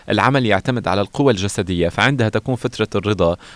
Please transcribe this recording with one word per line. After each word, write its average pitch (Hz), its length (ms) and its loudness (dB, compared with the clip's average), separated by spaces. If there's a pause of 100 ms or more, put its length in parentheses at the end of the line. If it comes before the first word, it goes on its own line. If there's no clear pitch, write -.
(100)
العمل 120 360 2
يعتمد 101 420 0
على 95 120 0
القوى 135 320 2
الجسدية، 92 560 -2
فعندها 117 400 2
تكون 113 260 -2
فترة 113 400 -4
الرضا 92 420 0 (200)